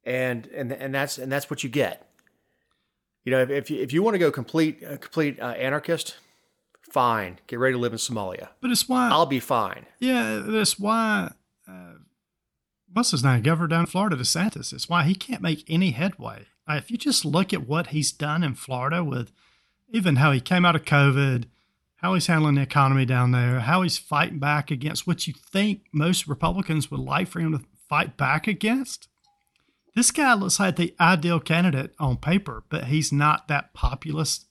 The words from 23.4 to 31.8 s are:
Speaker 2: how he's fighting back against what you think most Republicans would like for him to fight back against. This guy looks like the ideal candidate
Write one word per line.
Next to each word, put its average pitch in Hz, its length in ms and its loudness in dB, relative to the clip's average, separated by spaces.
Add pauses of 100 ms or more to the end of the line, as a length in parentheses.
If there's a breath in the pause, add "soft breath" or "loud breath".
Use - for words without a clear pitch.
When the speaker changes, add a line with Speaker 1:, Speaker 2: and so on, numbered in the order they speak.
Speaker 2:
how 165 220 2
he's - 160 -2
fighting 151 400 -2
back 147 320 -2
against 147 360 -6
what 170 200 -2
you 147 80 -8
think 196 480 -2 (100)
most 156 360 0
Republicans 165 640 -2
would 135 100 -6
like 135 260 -2
for 175 140 -10
him 160 120 0
to 143 120 -4 (240)
fight 143 280 -2
back 139 300 0
against. 220 640 -2 (880)
This 240 160 4
guy 285 220 4
looks 196 260 0
like 190 160 2
the 175 240 -2
ideal 170 400 4
candidate 165 580 0